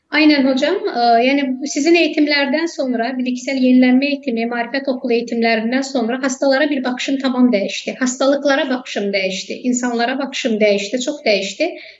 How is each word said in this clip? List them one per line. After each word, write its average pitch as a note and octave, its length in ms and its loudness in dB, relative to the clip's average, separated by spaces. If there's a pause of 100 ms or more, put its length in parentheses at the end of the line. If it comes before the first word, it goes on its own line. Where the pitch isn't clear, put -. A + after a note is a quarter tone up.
(120)
Aynen D4 400 4
hocam. D4 240 0
Ee, G4+ 240 -4
yani B3+ 680 2
sizin D#4 280 2
eğitimlerden D4+ 720 2
sonra, B3+ 520 -4
bitkisel B3+ 400 -4
yenilenme B3+ 480 6
eğitimi, C4+ 400 -2
marifet A#3+ 420 -4
okulu B3+ 260 -2
eğitimlerinden A#3 680 0
sonra B3+ 420 -2
hastalara C#4 460 0
bir C4 140 -2
bakışım B3+ 340 -4
tamam B3+ 340 2
değişti. G3+ 480 -4
Hastalıklara C#4 680 0
bakışım G#3+ 440 -4
değişti. F#3+ 400 -4
İnsanlara A#3+ 640 -2
bakışım B3 400 -4
değişti. G#3 400 0
Çok D4 260 -6
değişti. A3 500 -2 (240)